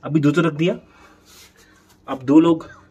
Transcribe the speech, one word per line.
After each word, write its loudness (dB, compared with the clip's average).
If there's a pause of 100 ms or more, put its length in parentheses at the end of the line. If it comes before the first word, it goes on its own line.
अभी -2
दो 2
तो 0
रख -2
दिया। -4 (1300)
अब -12
दो 4
लोग 0 (220)